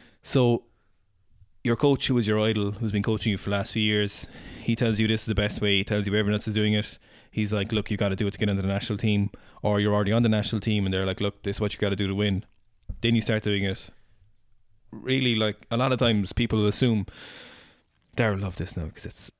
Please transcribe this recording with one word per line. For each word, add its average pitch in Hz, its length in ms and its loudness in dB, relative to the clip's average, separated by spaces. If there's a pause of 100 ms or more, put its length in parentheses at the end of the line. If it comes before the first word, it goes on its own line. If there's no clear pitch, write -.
(220)
So 120 420 2 (1000)
your 117 120 2
coach, 139 320 2
who 123 100 2
is 110 100 2
your 107 120 2
idol, 107 320 0
who's 104 200 -4
been 101 120 0
coaching 110 280 0
you 98 60 0
for - 120 -6
the 101 60 0
last 98 160 -4
few 113 100 -2
years, 104 460 0 (340)
he 117 140 0
tells 113 240 2
you 110 80 2
this 110 140 0
is - 60 -10
the 110 80 0
best 104 260 0
way. 101 160 2
He 95 60 2
tells 104 240 -2
you 98 60 -2
everyone 104 220 2
else 104 120 -4
is 107 60 -2
doing 107 200 2
it. - 260 -2 (320)
He's 107 220 -2
like, 101 180 0
"Look, 107 200 -2
you 104 60 -2
gotta 98 180 0
do 104 120 0
it 98 40 -4
to - 80 -8
get 104 100 0
into 98 140 0
the 95 40 -2
national 98 300 -2
team," 104 320 2 (320)
or, 104 180 2
"You're 104 140 4
already 104 180 2
on 117 120 4
the 117 60 4
national 107 320 0
team," 104 240 0
and 95 80 0
they're 95 120 0
like, 95 160 -2
"Look, 101 220 -4
this 101 140 -4
is - 40 -2
what 104 120 -2
you - 60 -10
gotta 98 160 0
do 98 120 -2
to 95 80 -2
win." 98 280 0 (580)
Then 117 140 2
you 110 60 2
start 110 220 0
doing 101 200 0
it. 95 260 -4 (1000)
Really, 127 440 0
like, 107 340 -2
a 117 80 -2
lot 131 140 2
of 123 80 0
times 107 340 2
people 110 320 2
assume, 107 400 2 (1120)
Darryl 104 240 2
love 95 140 -4
this - 200 -6
now 80 140 -4
'cause - 160 -14
it's, - 340 -14